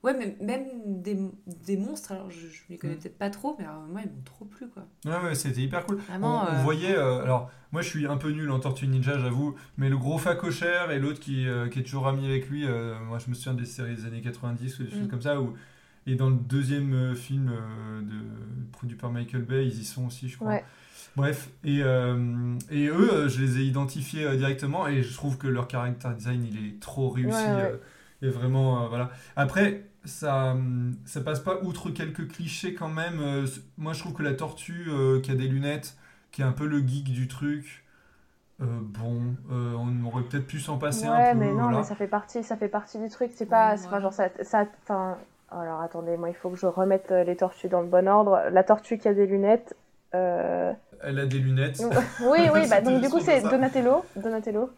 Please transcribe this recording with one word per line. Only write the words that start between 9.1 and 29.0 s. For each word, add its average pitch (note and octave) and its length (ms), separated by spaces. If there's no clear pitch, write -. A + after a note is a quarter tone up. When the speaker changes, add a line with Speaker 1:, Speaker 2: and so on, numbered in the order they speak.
Speaker 2:
j'avoue, C3+ 380
mais C3+ 120
le C3+ 80
gros C#3+ 220
facochère F3 720
et C#3 80
l'autre D3 200
qui, C3 280
euh, A#2+ 220
qui C3 100
est B2 40
toujours C3+ 240
ami C3+ 200
avec C3 200
lui, C#3+ 200
euh, A#2 260
moi, A2+ 100
je A#2+ 140
me - 20
souviens B2+ 220
des A#2+ 100
séries A#2 300
des A2 100
années A#2 160
quatre-vingt-dix A#2+ 580
ou C3 40
des A2 120
Speaker 1:
Mm. G#3 40
Speaker 2:
choses D#3+ 100
comme A#2+ 140
ça, C#3+ 180
où, A#2+ 120
et C3 100
dans C3 140
le C3 60
deuxième, C3+ 580
euh, B2+ 220
film, C3+ 360
euh, A2 500
de, G#2+ 140
produit A#2+ 220
par B2 160
Michael A#2+ 320
Bay, C3 220
ils A2 160
y G2+ 40
sont B2+ 200
aussi, B2 240
je - 80
crois. G#3+ 120
Speaker 3:
Ouais. G#3 140
Speaker 2:
Bref, C#3+ 340
et, C#3+ 180
euh, B2 720
et D3 180
eux, G3 260
euh, D3 160
je B2 120
les C3 200
ai - 20
identifiés, C3+ 640
euh, C3+ 100
directement, C#3 520
et C#3 140
je - 140
trouve C#3 220
que C#3 100
leur B2 220
character B2 460
design, A#2+ 300
il G#2 220
est G#2 120
trop C3+ 300
réussi, B2+ 280
Speaker 3:
Ouais, A3 180
ouais. G3 160
Speaker 2:
euh, - 60
et C3 80
vraiment, B2+ 540
euh, A#2 40
voilà. A#2+ 220